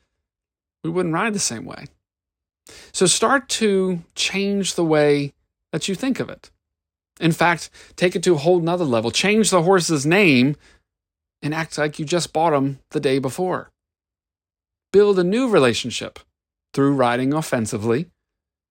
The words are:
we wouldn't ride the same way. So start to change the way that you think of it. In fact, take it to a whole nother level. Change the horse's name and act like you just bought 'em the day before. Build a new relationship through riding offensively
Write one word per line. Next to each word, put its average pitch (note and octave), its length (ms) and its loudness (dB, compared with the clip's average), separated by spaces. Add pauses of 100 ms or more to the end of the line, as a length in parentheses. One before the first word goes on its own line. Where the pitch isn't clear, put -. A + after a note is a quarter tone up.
(840)
we D#3+ 80 -6
wouldn't E3+ 240 -2
ride G#3 200 -2
the G3+ 40 -4
same A2+ 260 -6
way. - 220 -16 (1080)
So - 140 0
start B3 420 0 (120)
to F#3 420 0 (120)
change G3 600 -4
the F3 100 0
way D3 500 2 (380)
that E3 160 -6
you G3 60 -2
think C4 260 -4
of A#2 80 -6
it. - 220 -20 (680)
In E3 120 2
fact, E3+ 380 0 (260)
take F3 200 0
it F3 80 -4
to F3+ 100 4
a D3+ 40 -2
whole E3+ 220 2
nother F3 240 -2
level. A#2 260 0
Change G#3 400 2
the F3+ 120 2
horse's E3 440 2
name D3+ 500 4 (840)
and D3 120 -6
act D#3+ 220 -8
like D3+ 220 -4
you D#3+ 60 -6
just D#3 280 -2
bought D#3+ 220 2
'em C#3 240 0 (120)
the D3+ 100 -4
day C#3 180 0
before. C3+ 520 -4 (1200)
Build G3+ 260 4
a F3+ 60 2
new A#3 240 0
relationship B2 720 0 (540)
through C#3 200 2
riding B2+ 420 0
offensively A#2+ 720 -2 (640)